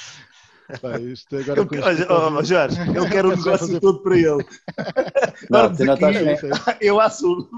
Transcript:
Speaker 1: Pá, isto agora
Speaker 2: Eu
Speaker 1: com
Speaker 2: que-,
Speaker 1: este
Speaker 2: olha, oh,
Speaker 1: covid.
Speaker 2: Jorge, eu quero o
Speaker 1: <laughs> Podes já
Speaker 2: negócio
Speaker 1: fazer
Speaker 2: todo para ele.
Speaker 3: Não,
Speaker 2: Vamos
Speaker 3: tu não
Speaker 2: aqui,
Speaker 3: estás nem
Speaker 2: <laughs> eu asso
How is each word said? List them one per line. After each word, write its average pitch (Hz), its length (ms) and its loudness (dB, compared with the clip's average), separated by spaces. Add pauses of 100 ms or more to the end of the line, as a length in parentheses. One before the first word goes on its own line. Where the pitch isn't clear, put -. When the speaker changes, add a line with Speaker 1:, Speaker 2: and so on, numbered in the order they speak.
(800)
Speaker 1:
Pá, 117 180 -6
isto 123 380 -12
agora 135 240 0
Speaker 2:
Eu - 40 4
Speaker 1:
com - 40 -12
Speaker 2:
que-, 147 80 -6
Speaker 1:
este 143 100 0 (160)
Speaker 2:
olha, - 80 0
oh, 160 200 4
Speaker 1:
covid. 147 180 -2
Speaker 2:
Jorge, 160 280 2 (160)
eu 170 160 0
quero 190 200 2
o - 20 2
Speaker 1:
<laughs> - 0 -
Podes 180 140 -2
já 185 60 2
Speaker 2:
negócio 160 160 0
Speaker 1:
fazer 170 120 -4
Speaker 2:
todo 196 240 2
para 185 140 2
ele. 151 280 2 (1040)
Speaker 3:
Não, 220 120 4
Speaker 2:
Vamos 190 160 0
Speaker 3:
tu 196 80 0
não 139 80 2
Speaker 2:
aqui, 196 120 0
Speaker 3:
estás 202 200 2
nem 147 120 0 (220)
Speaker 2:
<laughs> 226 220 -4
eu 202 180 4
asso 180 580 -2